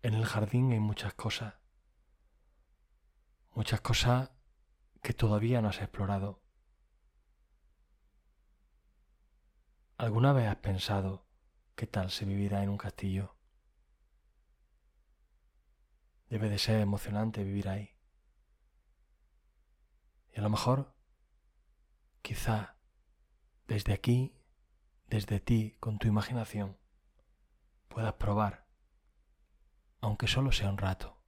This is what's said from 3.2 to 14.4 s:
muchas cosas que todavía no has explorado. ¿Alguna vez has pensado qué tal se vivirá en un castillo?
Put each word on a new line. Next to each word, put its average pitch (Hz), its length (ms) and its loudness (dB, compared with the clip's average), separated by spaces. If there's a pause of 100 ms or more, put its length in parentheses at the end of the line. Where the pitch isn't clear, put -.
muchas - 300 -2
cosas 123 500 2 (680)
que - 120 -4
todavía 113 480 2
no 107 80 2
has - 120 -4
explorado. 98 600 -4 (3500)
¿Alguna 117 340 4
vez 123 160 4
has 101 100 0
pensado 95 720 -2 (480)
qué 117 120 -6
tal 95 220 -2
se - 160 -6
vivirá 101 380 0
en 98 60 0
un 101 80 -2
castillo? 98 580 -4 (3000)